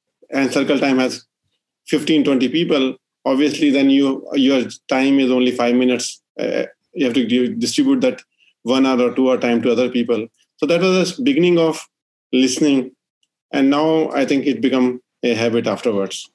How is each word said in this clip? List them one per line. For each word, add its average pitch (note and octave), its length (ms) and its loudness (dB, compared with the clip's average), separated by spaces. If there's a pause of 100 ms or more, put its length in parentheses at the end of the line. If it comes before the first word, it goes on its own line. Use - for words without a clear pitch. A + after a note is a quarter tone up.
(300)
and C3+ 220 -2
circle C#3 260 0
time C3+ 220 2
has B2+ 260 -4 (640)
fifteen, D3 360 0
twenty C3+ 260 2
people, C3+ 480 -2 (280)
obviously C#3 440 0
then C#3 200 2
you, C#3 440 2
your C3+ 300 2 (260)
time C#3 300 2
is C3 120 2
only B2+ 200 2
five A#2+ 240 0
minutes. B2+ 460 -2 (160)
Uh, - 260 -4 (300)
you D#3 120 -2
have A#2+ 80 -2
to B2+ 120 2
di-, A#2+ 280 0
distribute B2+ 480 0
that B2+ 200 -2 (420)
one C3 240 2
hour B2 240 0
or B2 40 -10
two C3 140 2
hour B2+ 80 0
time A#2+ 240 0
to B2 100 0
other A#2+ 180 0
people. A#2 380 -2 (300)
So - 80 -2
that E3+ 160 0
was F#3 360 0
the C3 60 -6
beginning E3+ 360 2
of D#3+ 280 -2 (460)
listening. C3 640 0 (560)
And C#3 180 2
now D#3 400 0
I C3+ 160 -2
think C#3 220 -2
it A#2 120 -2
become B2+ 440 0 (180)
a A#2+ 140 0
habit A#2 320 0
afterwards. G2 680 -4